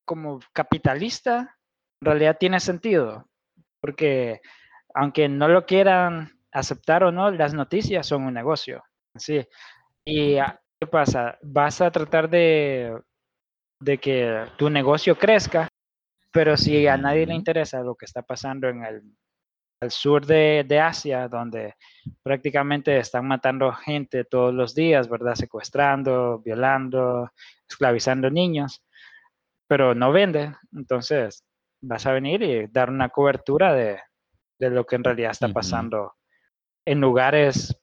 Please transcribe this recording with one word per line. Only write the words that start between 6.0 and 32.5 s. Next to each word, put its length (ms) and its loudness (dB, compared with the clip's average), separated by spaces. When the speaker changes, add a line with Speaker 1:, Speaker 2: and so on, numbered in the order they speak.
Speaker 1:
aceptar 540 0
o 80 4
no, 180 0
las 220 0
noticias 520 -4
son 200 -2
un 80 -6
negocio, 500 -6
sí. 320 -6
Y, 320 0
ah, 220 -2
¿qué 80 -6
pasa? 540 0
Vas 400 0
a 80 4
tratar 400 0
de, 680 0
de 180 0
que 480 -2
tu 120 2
negocio 480 2
crezca, 500 2
pero 260 4
si 300 2
a 100 4
nadie 280 0
le 80 -8
Speaker 2:
Ujú. 60 -6
Speaker 1:
interesa 420 -4
lo 140 -8
que 100 -20
está 160 -14
pasando 460 -8
en 160 -6
el, 180 -14
el 100 -6
sur 340 2
de, 420 4
de 120 4
Asia, 480 -2
donde 480 -8
prácticamente 760 0
están 300 -2
matando 440 0
gente 540 -6
todos 280 2
los 220 -2
días, 340 2
¿verdad? 260 -4
Secuestrando, 1040 -2
violando, 920 -2
esclavizando 600 0
niños, 540 -2
pero 280 4
no 160 2
vende, 420 2
entonces 680 -4
vas 240 -10
a 80 2
venir 300 -2
y 240 -2